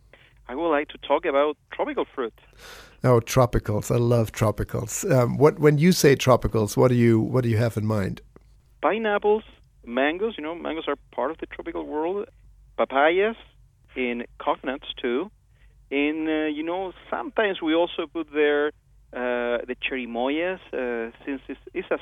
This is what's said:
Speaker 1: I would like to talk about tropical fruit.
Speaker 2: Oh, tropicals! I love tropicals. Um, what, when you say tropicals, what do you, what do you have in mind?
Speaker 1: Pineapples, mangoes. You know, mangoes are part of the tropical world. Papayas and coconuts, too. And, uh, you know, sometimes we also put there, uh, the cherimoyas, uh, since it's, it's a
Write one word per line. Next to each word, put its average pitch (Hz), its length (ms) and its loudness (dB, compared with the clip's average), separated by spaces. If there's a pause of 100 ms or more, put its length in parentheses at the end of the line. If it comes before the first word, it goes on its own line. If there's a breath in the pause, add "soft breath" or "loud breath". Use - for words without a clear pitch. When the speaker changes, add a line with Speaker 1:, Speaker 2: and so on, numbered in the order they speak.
(480 soft breath)
Speaker 1:
I 123 80 -10
would 165 140 -2
like 147 180 0
to - 100 -18
talk 160 260 -2
about 147 320 0 (140)
tropical 220 420 -4
fruit. 117 220 -6 (720 loud breath)
Speaker 2:
Oh, 120 140 6
tropicals! 117 760 0
I 120 40 2
love 120 340 2
tropicals. 110 800 -4
Um, 123 240 4
what, 147 220 4
when 147 180 6
you 170 160 6
say 139 240 6
tropicals, 113 580 2
what 131 140 6
do 123 60 4
you, 117 260 6
what 123 240 0
do 117 60 0
you 107 80 2
have 117 180 0
in 107 80 -2
mind? 107 380 -2 (580)
Speaker 1:
Pineapples, 208 600 0 (420)
mangoes. 156 540 -2
You 151 40 -10
know, 156 120 -8
mangoes 156 340 -8
are 143 80 -4 (180)
part 123 160 -4
of 160 60 -10
the - 80 -14
tropical 165 400 -10
world. 160 420 -6 (520)
Papayas 170 580 2 (580)
and 120 300 -4 (140)
coconuts, - 480 -6 (160)
too. 139 280 -4 (600)
And, 151 360 -2
uh, 160 60 -2 (140)
you 151 160 -6
know, 180 320 -6 (160)
sometimes 214 500 -4
we 156 140 0
also 170 320 0
put 160 260 -10
there, 147 360 2 (440)
uh, 120 540 -2
the 123 100 -8 (100)
cherimoyas, 135 760 -4 (120)
uh, 120 420 -6 (120)
since 139 200 -8
it's, - 140 -14 (140)
it's 185 160 -8
a 147 120 -2